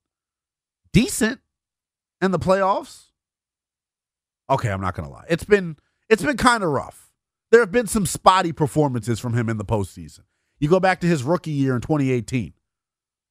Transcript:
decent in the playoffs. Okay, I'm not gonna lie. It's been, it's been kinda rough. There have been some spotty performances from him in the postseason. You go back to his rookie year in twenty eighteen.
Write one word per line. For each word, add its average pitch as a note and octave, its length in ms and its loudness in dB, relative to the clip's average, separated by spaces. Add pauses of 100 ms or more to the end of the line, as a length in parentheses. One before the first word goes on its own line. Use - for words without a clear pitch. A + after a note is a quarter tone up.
(920)
decent A#3+ 480 0 (800)
in F#3+ 100 0
the F3 80 -2
playoffs. F#3+ 680 -2 (1400)
Okay, B2+ 200 0
I'm F#2+ 120 -4
not F#2 120 -4
gonna D2 160 -10
lie. - 200 -20
It's E3 140 -2
been, F#3+ 340 0 (320)
it's A3 120 2
been C#4 140 -2
kinda A3+ 320 2
rough. - 420 -6 (400)
There A#3 100 8
have G3 120 -2
been A#3 140 0
some G3+ 180 -2
spotty F#3 480 2
performances B2 640 -2
from A#2+ 140 -6
him A#2 160 -2
in A2+ 80 -4
the G#2 80 -8
postseason. F#2 600 -6 (340)
You D3 100 -2
go F#3 120 4
back F#3 200 0
to F3 60 -2
his E3 160 0
rookie D#3+ 300 -2
year C3+ 220 0
in A#2+ 60 -2
twenty C#3+ 300 -2
eighteen. A#2+ 420 -4 (800)